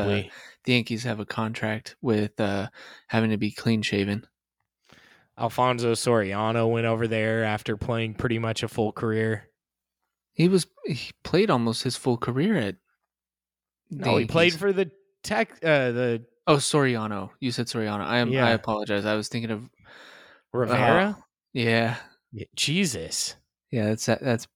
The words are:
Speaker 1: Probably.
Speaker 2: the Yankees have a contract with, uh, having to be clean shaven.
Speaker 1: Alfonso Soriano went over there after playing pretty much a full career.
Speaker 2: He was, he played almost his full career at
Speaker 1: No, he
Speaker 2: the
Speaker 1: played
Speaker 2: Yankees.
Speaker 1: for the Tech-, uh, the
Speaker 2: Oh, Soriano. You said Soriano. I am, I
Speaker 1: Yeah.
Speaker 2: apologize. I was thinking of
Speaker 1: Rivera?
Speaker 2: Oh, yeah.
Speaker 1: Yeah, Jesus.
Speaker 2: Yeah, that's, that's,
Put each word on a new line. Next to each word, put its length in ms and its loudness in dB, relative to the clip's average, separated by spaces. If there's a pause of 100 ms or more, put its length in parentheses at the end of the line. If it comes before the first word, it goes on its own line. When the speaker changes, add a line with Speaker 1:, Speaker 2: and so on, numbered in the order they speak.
Speaker 1:
Probably. 280 -2 (320)
Speaker 2:
the 100 2
Yankees 300 0
have 160 -4
a 60 -6
contract 760 -4
with, 380 0
uh, 300 -2 (380)
having 240 2
to 60 0
be 140 -2
clean 300 0
shaven. 440 -2 (1120)
Speaker 1:
Alfonso 560 0
Soriano 760 2
went 160 0
over 220 0
there 360 0
after 340 -2
playing 380 -4
pretty 240 -2
much 240 -4
a 40 -2
full 240 -2
career. 580 -2 (840)
Speaker 2:
He 140 4
was, 200 2 (180)
he 260 -8 (120)
played 260 2
almost 340 0
his 140 -4
full 200 0
career 380 0
at 200 -2 (1160)
Speaker 1:
No, 280 0
he 80 2
Speaker 2:
the 60 -6
Speaker 1:
played 140 4
Speaker 2:
Yankees. 140 2
Speaker 1:
for 140 0
the 180 -2 (320)
Tech-, 400 -4
uh, 280 2
the 340 0 (220)
Speaker 2:
Oh, 100 8
Soriano. 720 0 (100)
You 120 -4
said 160 -4
Soriano. 340 -2
I 180 0
am, 100 2
I 40 0
Speaker 1:
Yeah. 200 4
Speaker 2:
apologize. 520 -2
I 100 0
was 120 -2
thinking 240 -6
of 180 -10 (840)
Speaker 1:
Rivera? 640 2
Speaker 2:
Oh, 60 -20 (300)
yeah. 440 2 (360)
Speaker 1:
Yeah, 120 -12 (100)
Jesus. 800 -2 (360)
Speaker 2:
Yeah, 180 0
that's, 160 -2
that's, 500 0